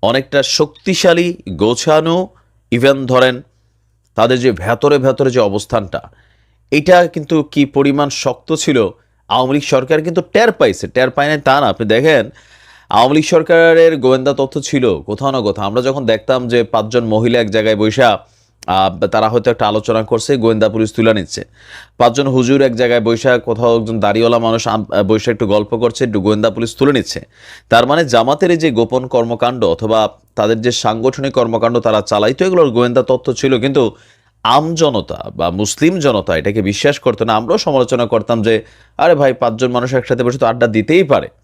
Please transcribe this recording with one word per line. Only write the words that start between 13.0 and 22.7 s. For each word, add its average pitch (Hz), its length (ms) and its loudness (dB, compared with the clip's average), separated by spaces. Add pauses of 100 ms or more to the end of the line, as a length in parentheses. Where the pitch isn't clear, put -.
লীগ 156 100 2
সরকারের 165 720 4
গোয়েন্দা 131 360 2
তথ্য 139 280 -4
ছিল 123 400 -2
কোথাও 127 300 -6
না 135 100 -2
কোথাও। 101 260 -4
আমরা 110 160 -2
যখন 135 240 -4
দেখতাম 120 420 0
যে 117 160 2
পাঁচজন 113 400 -2
মহিলা 117 360 0
এক 110 100 -2
জায়গায় 107 260 0
বইসা, 107 420 2 (480)
আহ, 92 400 0
তারা 110 220 0
হয়তো 117 220 0
একটা 113 180 0
আলোচনা 110 340 -2
করছে, 117 340 -2
গোয়েন্দা 110 320 2
পুলিশ 110 240 -2
তুলে 110 220 2
নিচ্ছে। 95 300 -8 (540)
পাঁচজন 120 280 2
হুজুর 131 360 2
এক 123 140 0